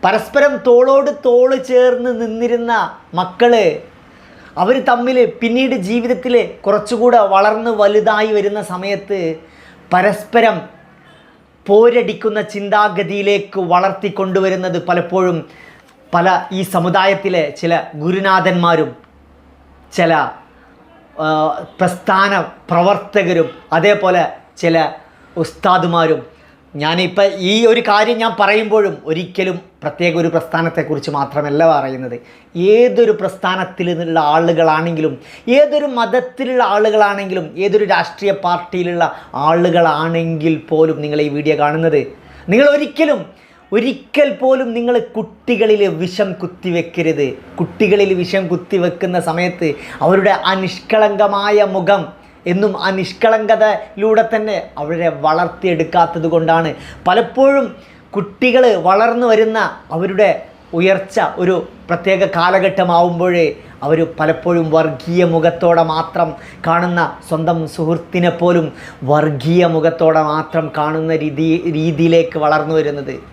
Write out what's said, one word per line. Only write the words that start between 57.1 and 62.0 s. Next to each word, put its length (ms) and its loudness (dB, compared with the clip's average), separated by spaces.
കുട്ടികൾ 480 0
വളർന്നു 440 2
വരുന്ന 280 2
അവരുടെ 340 0
ഉയർച്ച 420 0
ഒരു 140 2
പ്രത്യേക 380 0